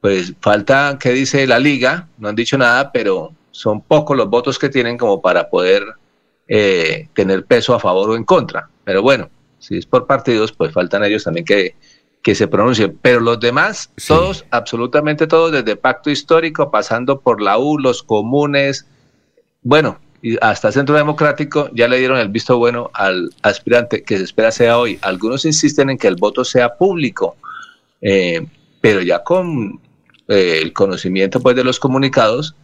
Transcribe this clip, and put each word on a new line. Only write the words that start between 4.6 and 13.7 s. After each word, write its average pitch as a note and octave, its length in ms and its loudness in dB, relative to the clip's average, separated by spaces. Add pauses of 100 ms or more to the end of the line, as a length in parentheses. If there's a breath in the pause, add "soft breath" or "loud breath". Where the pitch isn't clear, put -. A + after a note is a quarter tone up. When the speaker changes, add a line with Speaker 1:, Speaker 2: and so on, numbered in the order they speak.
Speaker 1:
tienen A#2+ 280 -2
como G#2 240 0
para F2 280 0
poder F#2 340 2 (720)
eh, F#2 600 0
tener F#2+ 320 -2
peso A#2+ 280 2
a A2 60 0
favor F#2+ 300 0
o A2+ 80 0
en A2+ 80 -8
contra. - 420 -2 (160)
Pero G2 180 0
bueno, B2 280 0 (300)
si - 180 -10
es F2 80 -8
por B2+ 200 0
partidos, A#2 460 0
pues - 220 -4
faltan F#2 320 -2
ellos G#2 180 -2
también E2 220 -6
que, G2 300 0 (460 soft breath)
que G#2 140 2
se G2+ 140 0
pronuncien. G#2+ 520 0
Pero B2 200 4
los A#2 180 0
demás, C#3 560 -2